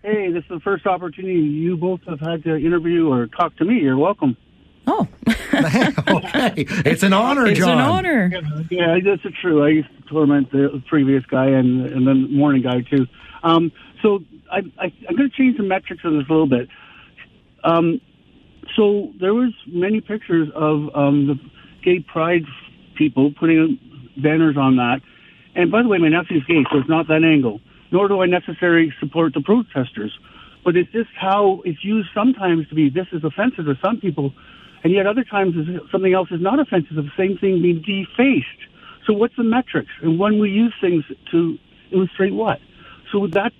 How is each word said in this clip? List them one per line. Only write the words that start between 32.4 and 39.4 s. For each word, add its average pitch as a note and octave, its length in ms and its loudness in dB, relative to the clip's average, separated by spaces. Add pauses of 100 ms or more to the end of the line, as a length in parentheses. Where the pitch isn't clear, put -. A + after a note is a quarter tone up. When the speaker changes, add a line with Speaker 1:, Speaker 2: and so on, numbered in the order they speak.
Speaker 1:
to D#3 60 -14
be, D#3 140 2
this F3 240 -4
is D#3+ 100 -6
offensive F#3 440 -4
to C#3 180 -2
some G#3+ 160 -2
people, D3 320 -4 (520)
and E3+ 80 2
yet G3 140 2
other A#3 160 0
times G3 320 -2
is, E3+ 240 -6 (140)
something F#3+ 200 0
else F#3 200 0
is E3 80 -6
not G3 180 0
offensive, F3+ 380 -2
the D3 200 -4
same F#3+ 220 -2
thing F#3+ 240 0
being E3+ 200 0
defaced. G3 640 -2 (600)
So G#3+ 60 0
what's A3 240 0
the A#3+ 80 -2